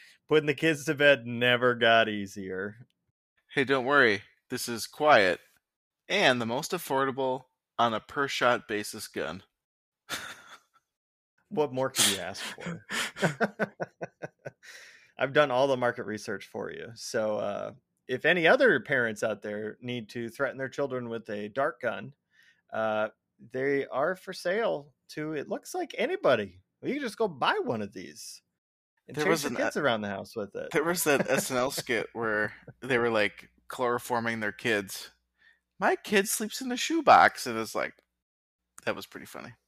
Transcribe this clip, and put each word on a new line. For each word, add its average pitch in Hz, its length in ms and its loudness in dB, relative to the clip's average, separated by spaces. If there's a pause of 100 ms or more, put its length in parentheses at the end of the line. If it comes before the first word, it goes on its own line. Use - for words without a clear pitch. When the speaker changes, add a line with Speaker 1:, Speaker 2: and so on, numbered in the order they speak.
(280)
Speaker 1:
Putting 151 180 4
the 147 80 2
kids 147 300 0
to 156 100 0
bed 139 320 6
never 120 480 4
got 113 360 6
easier. 101 680 -6 (800)
Speaker 2:
Hey, 139 100 2
don't 127 220 0
worry. 123 360 6 (280)
This 123 180 -6
is 117 180 -6
quiet 120 540 6 (680)
and 165 340 4
the 113 60 -2
most 127 260 -4
affordable 135 720 -2 (340)
on 117 160 2
a 104 60 -2
per 139 280 -6
shot 120 400 0
basis 104 400 -6
gun. 85 340 -6 (640)
<laughs> - 60 -8 (1400)
Speaker 1:
What 135 220 -2
more 131 180 -2
could - 180 2
you 98 100 0
ask 90 240 -10
for? - 420 -12 (360)
<laughs> 208 540 -2 (1400)
I've 135 140 -2
done 143 180 4
all 127 180 4
the 131 80 2
market 120 280 -2
research 104 460 -8
for 104 220 -8
you. 82 220 -12
So, 110 440 -4
uh, 101 320 -6 (380)
if 123 160 -6
any 165 220 4
other 220 340 6
parents 120 420 -2
out 110 200 -2
there 107 380 -8
need 123 300 -8
to 117 180 -8
threaten 123 300 -4
their 131 100 -6
children 127 400 -6
with 113 220 -8
a 104 180 -6
dart 139 320 -4
gun, 117 320 -6 (600)
uh, 107 360 0 (440)
they 135 340 -2
are 156 300 -2
for 190 160 -14
sale 175 600 -4 (180)
to, 156 220 -8
it 143 160 -8
looks - 260 -10
like, 359 220 -8
anybody. 175 640 0 (220)
You 170 120 -4
can 294 80 -6
just 240 140 -8
go 214 120 0
buy 175 360 -2
one 120 160 -4
of 101 140 -8
these - 480 -16 (640)
and 127 80 -12
Speaker 2:
There 151 80 -2
Speaker 1:
chase 160 60 2
Speaker 2:
was 151 120 2
Speaker 1:
the 143 80 -2
Speaker 2:
an, 120 60 -6
Speaker 1:
kids - 200 -2
Speaker 2:
uh, 190 60 0
Speaker 1:
around 117 200 2
the 101 60 -4
house 98 280 -8
with 104 200 -6
it. - 160 -8
Speaker 2:
there 151 120 2
was 170 200 -2
that 139 260 2
Speaker 1:
<laughs> - 0 -
Speaker 2:
S 139 200 0
N 131 60 -2
L 127 140 0
skit 120 420 -4
where 107 400 -2 (300)
they 131 160 0
were, 117 120 2
like, 104 400 0 (180)
chloroforming 117 720 -2
their 104 120 -2
kids. 104 580 -2 (680)
"My 214 180 2
kid 214 320 0
sleeps - 320 -6
in 254 120 -6
a 254 40 -4
shoebox," 135 720 6
and 113 120 -4
it's 110 160 -8
like, 67 200 -4 (880)
that 107 120 -4
was - 100 -12
pretty - 200 -16
funny. - 240 -14 (180)